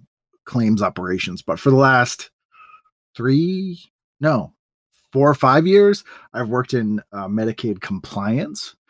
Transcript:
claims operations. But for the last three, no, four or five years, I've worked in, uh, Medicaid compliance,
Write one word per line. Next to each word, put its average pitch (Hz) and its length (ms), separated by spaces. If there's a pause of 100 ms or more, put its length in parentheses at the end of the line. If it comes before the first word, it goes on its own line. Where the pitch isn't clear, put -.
(460)
claims 110 340
operations. 92 600
But 85 160
for 139 120
the 131 60
last 131 540 (840)
three, 175 600 (420)
no, 139 340 (580)
four 139 160
or 147 60
five 139 320
years, 202 380 (280)
I've 120 160
worked 123 260
in, 107 260 (120)
uh, 98 140
Medicaid 110 540
compliance, 110 960 (140)